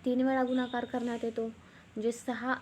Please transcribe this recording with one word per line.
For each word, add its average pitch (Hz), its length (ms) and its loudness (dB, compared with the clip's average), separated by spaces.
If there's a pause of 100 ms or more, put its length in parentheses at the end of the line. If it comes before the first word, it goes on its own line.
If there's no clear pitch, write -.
तीन 254 220 4
वेळा 262 160 4
गुणाकार 247 420 0
करण्यात 240 400 -2
येतो, 226 220 -2
म्हणजे - 680 -4
सहा, 240 500 -2